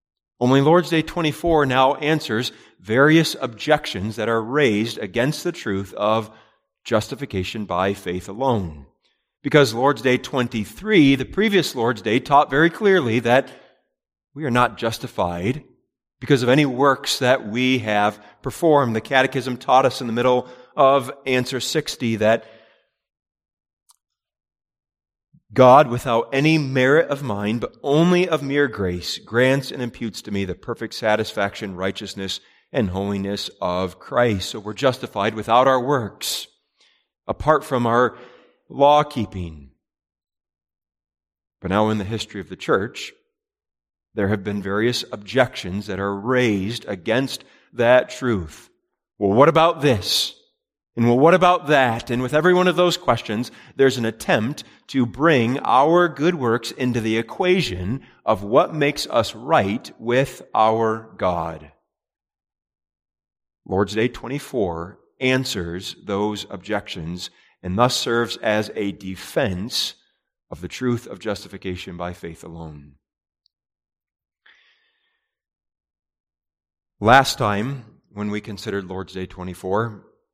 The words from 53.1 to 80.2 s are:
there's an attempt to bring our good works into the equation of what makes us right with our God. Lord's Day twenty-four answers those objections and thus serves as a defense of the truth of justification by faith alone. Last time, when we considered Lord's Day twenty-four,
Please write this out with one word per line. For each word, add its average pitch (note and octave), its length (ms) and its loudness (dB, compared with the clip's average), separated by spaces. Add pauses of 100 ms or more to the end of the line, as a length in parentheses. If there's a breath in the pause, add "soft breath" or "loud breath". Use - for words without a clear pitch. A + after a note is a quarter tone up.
there's C3 240 4
an A#2 60 -2
attempt A#2+ 580 -2 (260 soft breath)
to C3 160 0
bring B2+ 560 2
our D#3+ 480 4
good D#3+ 280 -2
works A#2+ 340 -2
into B2 300 -2
the A2 160 0
equation A#2 920 -2 (180 loud breath)
of G2+ 200 0
what D3 280 2
makes D3 360 -2
us A#2 260 0
right A2+ 640 0
with A#2+ 440 -2 (120)
our A2 640 0
God. E2+ 560 -4 (1900)
Lord's G2 280 -2
Day A2+ 120 0
twenty-four A2 920 -6 (180)
answers A2 840 -4
those G#2 460 -4
objections F2+ 800 -8 (320 soft breath)
and F#2 140 -6
thus B2 200 2
serves A#2 400 -2
as G#2+ 400 -2
a G2+ 160 -4
defense F#2+ 1040 -6 (560)
of - 100 -16
the F2+ 80 -12
truth A#2+ 400 -4
of G2 100 -14
justification F#2+ 800 -10
by F2 160 -8
faith E2+ 320 -14
alone. D2+ 520 -16 (4000 soft breath)
Last B2+ 380 4
time, A#2 640 -4 (100)
when G#2 200 -6
we G#2 100 -6
considered G2+ 440 -8
Lord's F#2 300 -10
Day F#2 120 -8
twenty-four, F#2+ 800 -6 (300)